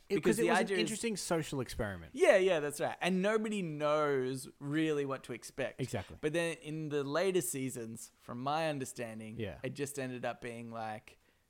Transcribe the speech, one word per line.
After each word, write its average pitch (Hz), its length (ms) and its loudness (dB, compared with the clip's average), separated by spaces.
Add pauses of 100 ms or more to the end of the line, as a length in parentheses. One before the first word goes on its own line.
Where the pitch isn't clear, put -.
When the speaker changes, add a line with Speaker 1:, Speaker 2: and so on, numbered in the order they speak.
Speaker 1:
It, 202 80 2
Speaker 2:
Because 190 180 4
Speaker 1:
'cause - 40 0
it - 40 4
Speaker 2:
the 170 80 6
Speaker 1:
was 175 80 6
Speaker 2:
idea 196 160 0
Speaker 1:
an - 40 2
Speaker 2:
is - 40 4
Speaker 1:
interesting 214 340 -2
social 156 420 0
experiment. 98 540 -4
Speaker 2:
Yeah, 277 240 8
yeah, 185 220 4
that's 143 200 -2
right. 123 220 0
And 185 220 2
nobody 214 400 2
knows 147 840 2 (120)
really 147 480 2
what 131 160 -4
to 127 100 -8
expect. 117 480 -6
Speaker 1:
Exactly. 98 400 -4
Speaker 2:
But 151 120 0
then 170 280 0
in 156 280 -6
the 143 140 0
later 175 380 2
seasons, 127 680 -4 (100)
from 120 220 -8
my 156 260 0
understanding, 113 680 -6
Speaker 1:
Yeah. 95 240 -4
Speaker 2:
it 131 100 -4
just 139 240 -6
ended 127 260 -6
up 120 160 -4
being, 117 320 -10
like, 110 460 -10 (320)